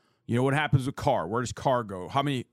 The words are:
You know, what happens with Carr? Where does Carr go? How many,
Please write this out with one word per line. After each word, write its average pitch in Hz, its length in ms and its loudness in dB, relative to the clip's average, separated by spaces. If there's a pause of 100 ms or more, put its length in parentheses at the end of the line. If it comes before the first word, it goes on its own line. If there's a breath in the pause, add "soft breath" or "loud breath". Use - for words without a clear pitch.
(280)
You 113 100 0
know, 127 60 2
what 135 100 2
happens 139 320 2
with 135 100 -4
Carr? 104 320 0
Where 110 140 -2
does 117 100 -4
Carr 123 320 0
go? 92 240 -10
How 135 140 0
many, 139 320 -2